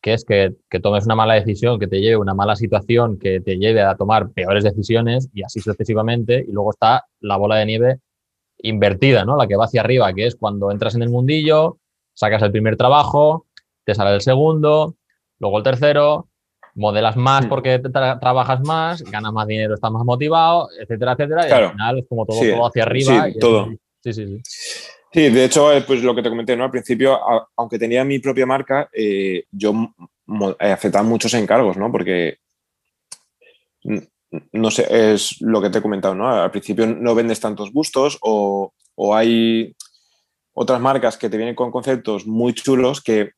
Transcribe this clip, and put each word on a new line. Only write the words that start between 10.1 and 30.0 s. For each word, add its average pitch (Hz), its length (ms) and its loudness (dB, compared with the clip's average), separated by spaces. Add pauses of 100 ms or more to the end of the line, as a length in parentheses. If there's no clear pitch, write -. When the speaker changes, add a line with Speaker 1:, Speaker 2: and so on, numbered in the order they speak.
Speaker 1:
que 104 140 -4
es 120 80 -4
cuando 101 360 -4
entras 104 240 -4
en 117 80 -2
el 117 60 -2
mundillo, 156 680 2 (360)
sacas 107 300 0
el 101 80 2
primer 107 260 0
trabajo, 147 680 2 (380)
te 107 120 -2
sale 101 200 2
el 101 60 -2
segundo, 151 760 2 (440)
luego 101 180 -2
el 107 60 -2
tercero, 147 640 2 (460)
modelas 104 440 0
más 131 280 4
Speaker 2:
Hmm. 110 40 -6
Speaker 1:
porque 131 300 0
te 131 100 -8
tra-, 131 300 0
trabajas 127 420 0
más, 160 420 -4
ganas 107 300 -8
más 107 140 -4
dinero, 110 280 -2
estás 110 160 -4
más 113 140 -4
motivado, 160 640 2 (100)
etcétera, 113 340 -4
etcétera, 151 320 0
y - 20 -4
Speaker 2:
Claro. 127 200 6
Speaker 1:
al 85 60 -4
final 117 260 -2
es 123 80 -10
como 113 180 -4
todo, 113 140 -2
Speaker 2:
Sí. 117 120 4
Speaker 1:
todo 117 160 2
hacia 117 160 0
arriba 127 420 2
Speaker 2:
Sí, 95 40 -2
Speaker 1:
y - 40 -8
es 110 60 -8
Speaker 2:
todo. 113 220 6
Speaker 1:
así. 113 180 -8 (240)
Sí, 120 100 -6
sí, 104 140 -10
sí. 101 140 -12 (720)
Speaker 2:
Sí, 156 160 4
de 127 140 6
hecho, 147 300 4
eh, 139 120 4
pues 131 180 0
lo 123 120 2
que 120 80 -4
te 120 60 -2
comenté, 117 260 -2
¿no? 120 80 -2
Al 131 80 -4
principio, 127 440 0
a-, 113 300 0 (120)
aunque 117 200 -6
tenía 117 280 0
mi 139 140 -2
propia 131 260 0
marca, 135 480 -2
eh, 98 580 -2
yo 101 220 -2
mo-, 104 840 -6